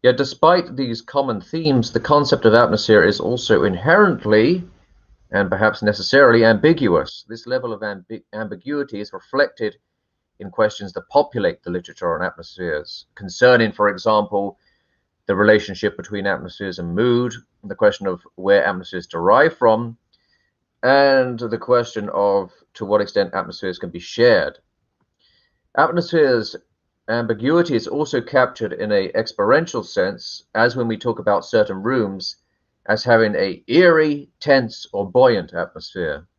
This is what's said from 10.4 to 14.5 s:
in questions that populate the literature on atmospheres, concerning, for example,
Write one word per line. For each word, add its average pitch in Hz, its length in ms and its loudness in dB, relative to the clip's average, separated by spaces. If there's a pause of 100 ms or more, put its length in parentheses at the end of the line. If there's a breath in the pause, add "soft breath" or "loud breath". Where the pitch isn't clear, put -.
in 101 100 -14
questions 104 420 -2
that - 160 -12
populate - 540 -2
the 87 80 -12
literature 87 440 -6
on 82 80 -6
atmospheres, 85 920 -10
concerning, 113 580 2
for 104 160 2
example, 101 720 -2 (640)